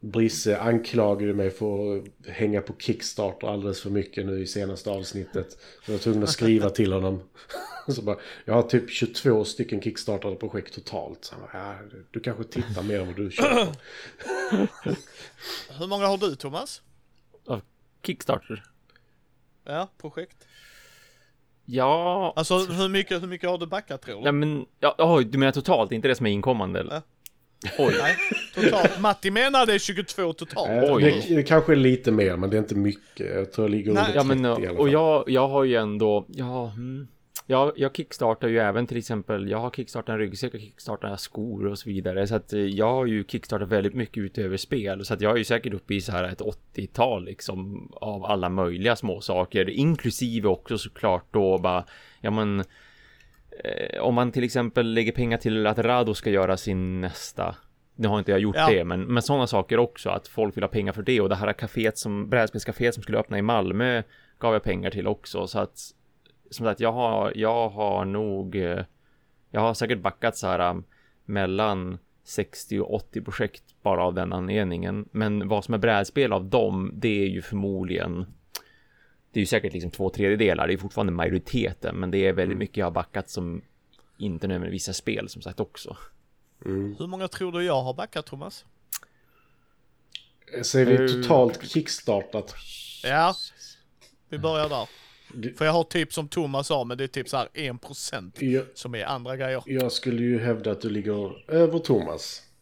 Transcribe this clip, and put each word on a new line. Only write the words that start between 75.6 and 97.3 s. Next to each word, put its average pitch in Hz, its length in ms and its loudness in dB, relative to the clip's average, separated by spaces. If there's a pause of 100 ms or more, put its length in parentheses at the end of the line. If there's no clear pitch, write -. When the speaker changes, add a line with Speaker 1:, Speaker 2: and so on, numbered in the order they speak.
Speaker 3:
som 120 100 -2
är 110 40 0
brädspel 107 540 2
av 95 120 0
dem, 98 500 2
det 104 280 0
är 98 40 2
ju 92 160 -2
förmodligen, 92 760 -4 (1120)
det - 60 0
är 104 40 4
ju 95 40 2
säkert 104 260 0
liksom 87 180 -6
två 95 200 -2
tredjedelar, 98 560 2
det 85 60 2
är 98 60 0
fortfarande 98 340 -2
majoriteten, 85 840 -2
men 90 140 -4
det 98 80 0
är 95 140 4
väldigt 90 220 0
Speaker 1:
Mm. 95 40 -6
Speaker 3:
mycket 101 180 -6
jag 98 100 0
har 87 40 0
backat 92 400 -6
som 87 320 -8 (560)
inte 95 300 -6
nödvändigtvis 92 400 -4
är 98 40 -6
spel, - 360 -6
som 113 140 -16
sagt, 95 180 -10
också. - 360 -10 (680)
Speaker 1:
Mm. 101 340 -4
Speaker 2:
Hur 160 80 -8
många 185 220 -6
tror 180 240 -6
du 175 120 -2
jag 147 180 2
har 127 120 -4
backat, 151 320 -8
Thomas? 147 380 -14 (2000)
Speaker 1:
Säger 131 240 4
vi 123 80 8 (220)
Speaker 3:
Eh, 123 60 -2
Speaker 1:
totalt 123 480 4
kickstartat? - 840 -2 (480)
Speaker 2:
Ja, 160 320 2 (920)
vi 151 100 -8
börjar 156 300 0
där. 131 200 -4 (460)
Speaker 1:
Det 123 240 -8
Speaker 2:
För 156 60 0
jag 156 80 4
har 170 120 4
typ 160 280 -2
som 151 160 -6
Thomas 139 380 -2
sa, 139 180 0
men 123 140 -6
det 135 60 -2
är 131 40 -6
typ 127 200 -6
så - 80 -4